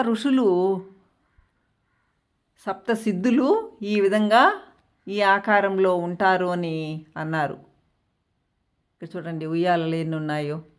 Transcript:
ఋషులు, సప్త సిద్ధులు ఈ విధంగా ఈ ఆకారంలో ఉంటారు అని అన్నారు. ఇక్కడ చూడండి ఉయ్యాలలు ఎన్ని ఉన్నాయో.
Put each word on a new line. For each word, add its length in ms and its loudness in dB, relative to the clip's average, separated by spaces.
ఋషులు, 400 2
సప్త 300 -6
సిద్ధులు 460 0
ఈ 20 0
విధంగా 360 4
ఈ 20 -4
ఆకారంలో 580 2
ఉంటారు 500 0
అని 160 -4
అన్నారు. 340 -4
ఇక్కడ 180 -16
చూడండి 400 -10
ఉయ్యాలలు 500 0
ఎన్ని 200 -4
ఉన్నాయో. 340 -6